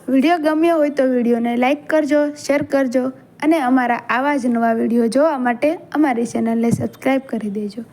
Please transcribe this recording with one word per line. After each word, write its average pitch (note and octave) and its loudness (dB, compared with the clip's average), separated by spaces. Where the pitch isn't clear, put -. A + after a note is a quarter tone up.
વીડિયો C#4+ 2
ગમ્યો D#4 2
હોય D4 2
તો C#4+ 0
વીડિયોને A#3+ 0
લાઈક C4+ 0
કરજો, D4 0
શેર C#4+ -2
કરજો C4 -2
અને D#4+ 2
અમારા B3 0
આવા C#4 0
જ B3 -4
નવા A#3 0
વીડિયો A#3 0
જોવા C4+ 2
માટે B3 0
અમારી B3+ 0
ચેનલને A3+ -2
સબસ્ક્રાઇબ B3+ -2
કરી A3 -8
દેજો. G#3 -8